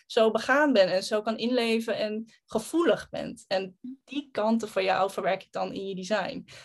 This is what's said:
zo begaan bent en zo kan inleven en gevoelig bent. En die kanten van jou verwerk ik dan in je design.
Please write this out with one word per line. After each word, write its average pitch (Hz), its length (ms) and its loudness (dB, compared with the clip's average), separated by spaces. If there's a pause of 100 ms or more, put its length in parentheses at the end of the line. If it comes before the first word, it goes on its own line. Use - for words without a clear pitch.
zo 226 260 4
begaan 269 420 4
bent 190 180 6
en 190 120 0
zo 214 180 -2
kan 220 160 -4
inleven 226 600 0
en 214 360 -4 (120)
gevoelig - 640 0
bent. - 380 -10
En 190 300 -4 (260)
die 285 280 -10
kanten 214 380 0
van 196 140 -2
jou 190 280 2
verwerk 190 320 -2
ik - 80 -20
dan 185 220 -6
in 196 140 -8
je 196 80 -8
design. 185 520 -4 (180)